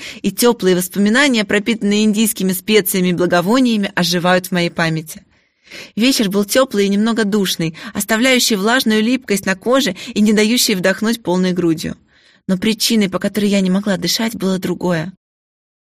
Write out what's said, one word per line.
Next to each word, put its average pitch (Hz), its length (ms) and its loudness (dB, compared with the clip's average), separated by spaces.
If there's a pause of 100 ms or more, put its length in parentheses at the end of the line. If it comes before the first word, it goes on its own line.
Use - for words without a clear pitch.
(220)
и 196 80 0
тёплые 190 460 2
воспоминания, 214 680 2
пропитанные 208 600 0
индийскими 208 480 0
специями 190 560 0
и 175 60 0
благовониями, 196 840 0
оживают 180 500 0
в - 60 -8
моей 175 180 0
памяти. 160 540 -6 (720)
Вечер 240 320 2
был 202 160 0
тёплый 202 400 0
и 196 60 2
немного 220 340 0
душный, 185 500 -2 (200)
оставляющий 233 600 2
влажную 220 460 2
липкость 220 440 -2
на 190 100 0
коже 254 400 0 (160)
и 233 80 -2
не 214 140 4
дающий 214 400 2
вдохнуть 190 480 -2
полной 185 300 0
грудью. 170 440 -2 (500)
Но 185 120 0
причиной, 214 500 0
по 180 100 -4
которой 202 300 -2
я 202 140 2
не 185 80 0
могла 196 260 0
дышать, 196 400 -4
было 185 220 -2
другое. 175 560 -4 (680)